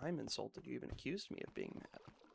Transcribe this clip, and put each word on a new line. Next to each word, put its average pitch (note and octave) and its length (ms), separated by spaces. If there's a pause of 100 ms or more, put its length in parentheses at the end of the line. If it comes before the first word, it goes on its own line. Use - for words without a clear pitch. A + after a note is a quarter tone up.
I'm D#3+ 180
insulted - 460
you - 80
even - 160
accused - 400
me - 160
of - 80
being G1+ 200
mad. - 260 (340)